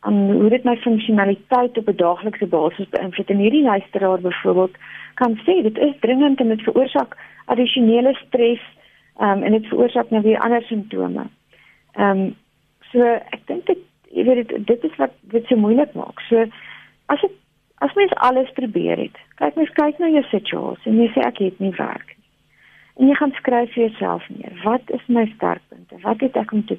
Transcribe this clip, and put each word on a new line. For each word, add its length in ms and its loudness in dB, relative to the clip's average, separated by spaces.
aan 300 0
hoe 180 4
dit 160 2
my 120 2
funksionaliteit 1000 0
op 100 -2
'n 80 0
daaglikse 500 -2
basis 420 -2
beïnvloed. 420 -6
En 80 0
hierdie 240 4
luisteraar 580 0
byvoorbeeld 560 -2
kan 220 0
sê, 260 2
dit 160 -2
is 220 0
dringend 400 2
en 80 2
dit 140 -2
veroorsaak 540 0
addisionele 680 2
stres, 340 2
ehm, 240 2
en 100 2
dit 140 2
veroorsaak 440 0
nou 120 2
weer 160 4
ander 240 0
simptome. 640 -6
Ehm, 380 0
so 120 2
ek 440 -2
dink 200 -8
dit, 120 0
jy 100 0
weet, 240 2
dit, 180 -8
dit 220 0
is 120 -10
wat 140 -2
dit 160 -2
so 100 4
moeilik 380 2
maak. 300 -14
So 180 2
as 140 0
ek, 80 -8
as 140 -4
mens 160 2
alles 300 2
probeer 500 -2
het, 100 -18
kyk, 180 -2
mens 200 0
kyk 220 0
na 120 0
jou 180 4
situasie 600 -4
en 100 4
jy 100 2
sê, 140 0
"Ek 160 -6
het 180 -4
nie 160 -2
werk 380 -8
nie." 140 -20
En 120 4
jy 100 6
gaan 220 0
skryf 340 0
vir 140 2
jouself 400 -6
neer, 240 -16
"Wat 220 0
is 200 -8
my 280 2
sterkpunte? 680 -8
Wat 180 -2
het 160 -2
ek 160 -4
om 120 -2
te 140 -8